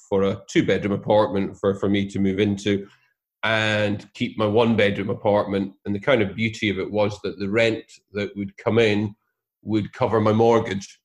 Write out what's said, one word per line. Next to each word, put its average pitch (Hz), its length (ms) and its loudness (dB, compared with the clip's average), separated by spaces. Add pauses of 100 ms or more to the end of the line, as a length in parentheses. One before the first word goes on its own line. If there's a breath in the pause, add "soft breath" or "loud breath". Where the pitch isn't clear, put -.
for 98 140 0
a 98 260 0
two-bedroom 101 460 0
apartment 98 680 0
for, 98 140 0
for 98 160 -2
me 98 180 0
to 98 100 -8
move 98 220 0
into, 101 480 0 (560 loud breath)
and 107 720 0
keep - 240 -6
my 110 80 2
one-bedroom 104 640 2
apartment. 101 640 -2 (100)
And 101 100 -4
the 101 60 -6
kind 123 220 2
of 95 120 -4
beauty 110 360 -2
of 95 80 -4
it 87 120 -6
was 104 320 -2
that 95 160 -8
the 98 120 -6
rent 113 340 0 (280)
that 101 220 -6
would 101 220 -10
come 113 220 0
in 107 360 2 (500)
would 107 280 -2
cover 113 280 0
my 107 120 2
mortgage. 110 720 2